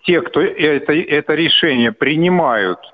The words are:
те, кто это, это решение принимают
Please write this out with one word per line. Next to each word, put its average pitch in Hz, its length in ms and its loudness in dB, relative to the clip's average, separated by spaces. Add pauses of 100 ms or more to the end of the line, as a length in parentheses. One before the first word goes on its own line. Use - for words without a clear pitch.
те, 170 180 2
кто 143 180 -2
это, 147 520 0
это 151 420 -2
решение 135 580 0
принимают 139 840 0 (160)